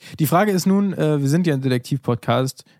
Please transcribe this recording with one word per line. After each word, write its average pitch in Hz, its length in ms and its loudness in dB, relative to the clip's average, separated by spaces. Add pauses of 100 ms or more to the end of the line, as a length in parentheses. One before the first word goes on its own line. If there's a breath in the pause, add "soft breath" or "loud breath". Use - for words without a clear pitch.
(200 loud breath)
Die 156 60 2
Frage 196 260 2
ist 180 140 -2
nun: 196 280 2
äh, 151 260 0
wir 139 80 0
sind 170 200 2
ja 147 60 2
ein 135 80 -2
Detektiv-Podcast, 127 1000 -2 (160 soft breath)